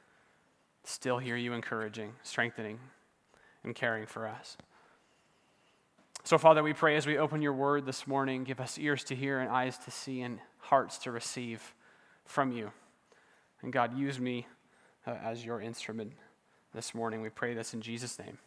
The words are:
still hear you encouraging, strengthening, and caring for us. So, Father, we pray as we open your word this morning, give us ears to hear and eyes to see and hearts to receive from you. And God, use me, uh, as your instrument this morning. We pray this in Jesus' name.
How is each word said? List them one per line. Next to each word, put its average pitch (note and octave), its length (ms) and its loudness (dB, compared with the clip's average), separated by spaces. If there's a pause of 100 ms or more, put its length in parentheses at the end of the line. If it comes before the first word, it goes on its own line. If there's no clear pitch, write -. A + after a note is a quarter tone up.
(840)
still B2+ 340 -2
hear B2 180 -4
you A#2+ 160 -2
encouraging, A2 600 -6 (100)
strengthening, A#2 560 -2 (840)
and A#2+ 100 -6
caring A2 320 -2
for A2+ 220 -6
us. - 280 -12 (1700)
So, E3 120 8
Father, D#3+ 240 12
we D3+ 100 2
pray D3+ 240 6
as C#3+ 100 4
we D3 120 2
open D3+ 240 2
your C#3+ 100 2
word C#3 320 2
this C3 220 -6
morning, C3+ 380 0
give C3 140 -6
us B2+ 200 -6
ears D3 260 0
to C3+ 100 -6
hear C3+ 260 0
and B2 100 -2
eyes B2+ 280 0
to - 120 -14
see C3 320 -6
and B2 160 -6 (200)
hearts - 400 4
to - 120 -6
receive A#2 640 -8 (500)
from C3+ 260 2
you. A2+ 200 -6 (920)
And C3 100 -6
God, B2 280 2
use C#3 200 -2
me, B2 280 -2 (600)
uh, A#2+ 160 -4
as A#2 220 -6
your A2+ 160 -4
instrument A2+ 520 -8 (600)
this A2 200 -8
morning. A2+ 260 -2
We A2 80 -6
pray A#2+ 240 -4
this A2+ 220 -6
in A2+ 80 -6
Jesus' A#2 360 -8
name. - 280 -14